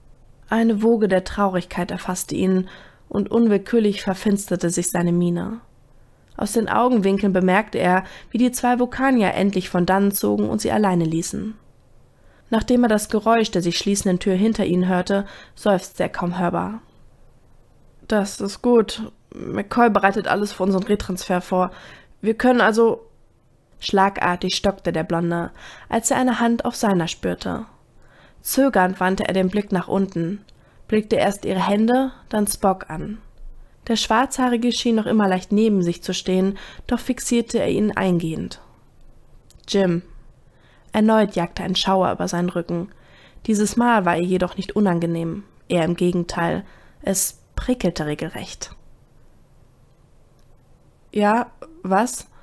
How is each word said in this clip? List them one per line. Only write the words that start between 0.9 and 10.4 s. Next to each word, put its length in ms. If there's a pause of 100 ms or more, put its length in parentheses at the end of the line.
der 160
Traurigkeit 680
erfasste 440
ihn, 320 (400)
und 240
unwillkürlich 680
verfinsterte 680
sich 200
seine 240
Miene. 480 (760)
Aus 160
den 160
Augenwinkeln 640
bemerkte 460
er, 260 (280)
wie 60
die 140
zwei 280
Vulkanier 540
endlich 360
von 160
dannen 260
zogen 380